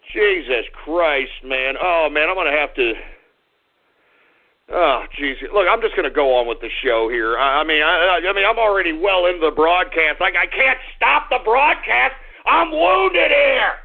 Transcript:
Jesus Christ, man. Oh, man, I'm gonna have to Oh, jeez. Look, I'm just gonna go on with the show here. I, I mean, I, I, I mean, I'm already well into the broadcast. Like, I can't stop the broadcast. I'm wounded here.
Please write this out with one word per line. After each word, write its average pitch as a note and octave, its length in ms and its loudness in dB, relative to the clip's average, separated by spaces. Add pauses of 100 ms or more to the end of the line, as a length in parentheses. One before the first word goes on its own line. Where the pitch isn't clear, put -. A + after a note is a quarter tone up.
(120)
Jesus E3 540 0 (180)
Christ, D3 600 -2
man. C3+ 380 -4
Oh, E3 280 2
man, D3+ 180 0
I'm F3+ 80 -2
gonna D#3+ 200 -2
have D3 180 -2
to B2 180 0 (1800)
Oh, B2+ 320 0 (100)
jeez. C#3 240 -6 (160)
Look, G3 160 2
I'm A3 100 2
just A3 140 -2
gonna E3 160 -2
go C3+ 240 2
on B2 140 2
with A2+ 120 -4
the A#2 100 -10 (120)
show A#2 260 0
here. A#2 300 -2
I, C#3 240 2
I - 20 0
mean, D#3 180 0
I, F3 360 2
I, E3+ 100 -2
I F#3+ 40 0
mean, G3 120 -2
I'm A3 140 2
already G3 340 2
well F3+ 340 0
into F3+ 120 0
the D#3 160 0
broadcast. E3 680 0
Like, F#3 140 0
I F3 120 0
can't C4 320 0 (180)
stop C#4+ 340 0
the C4 140 0
broadcast. C4 720 0 (300)
I'm D#4+ 280 2
wounded F4+ 580 2
here. C4+ 420 2 (120)